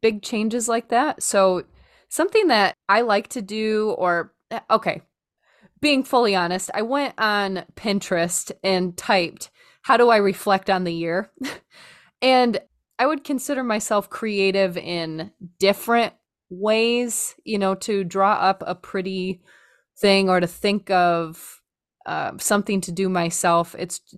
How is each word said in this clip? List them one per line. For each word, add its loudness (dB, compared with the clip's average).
big 0
changes -2
like -2
that. 0
So 2
something 2
that 4
I 4
like 0
to -8
do, -2
or, -2
eh, -8
okay, 0
being 2
fully 2
honest, -2
I -4
went -2
on -2
Pinterest -2
and 0
typed, -2
"How 4
do 6
I 6
reflect 0
on 0
the -4
year?" -4
<laughs> -8
And 2
I 2
would -2
consider -4
myself -2
creative 0
in -8
different 0
ways, -2
you -4
know, 0
to -2
draw 2
up 0
a -4
pretty -6
thing 4
or 4
to 0
think -4
of, 0
uh, -6
something 0
to -8
do 0
myself. 0
It's, -10